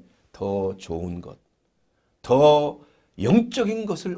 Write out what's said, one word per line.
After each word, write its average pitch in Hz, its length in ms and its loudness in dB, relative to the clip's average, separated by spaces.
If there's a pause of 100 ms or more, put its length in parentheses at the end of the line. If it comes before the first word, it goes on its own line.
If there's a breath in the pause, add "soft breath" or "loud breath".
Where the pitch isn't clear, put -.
(320)
더 98 460 -4
좋은 87 420 -8
것, - 180 -18 (840)
더 147 580 4 (420 soft breath)
영적인 220 640 0
것을 180 320 -8